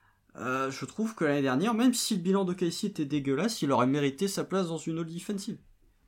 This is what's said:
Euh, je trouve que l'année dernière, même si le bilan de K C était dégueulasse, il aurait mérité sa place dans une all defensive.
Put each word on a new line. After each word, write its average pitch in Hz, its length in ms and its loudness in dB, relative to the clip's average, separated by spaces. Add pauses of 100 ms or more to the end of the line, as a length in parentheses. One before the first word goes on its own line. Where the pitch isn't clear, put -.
(360)
Euh, 131 340 -2
je 131 160 -8
trouve 220 300 -4
que 165 100 0
l'année 143 160 2
dernière, 139 320 2
même 240 200 4
si - 220 0
le 180 60 0
bilan 190 240 4
de 180 80 0
K 180 180 0
C 208 160 -4
était 165 180 -4
dégueulasse, 143 580 -2
il 139 80 2
aurait 123 160 4
mérité 143 400 2
sa 180 160 -2
place 185 240 -2
dans 165 100 -4
une 160 220 -4
all 170 60 -4
defensive. 180 520 -8 (500)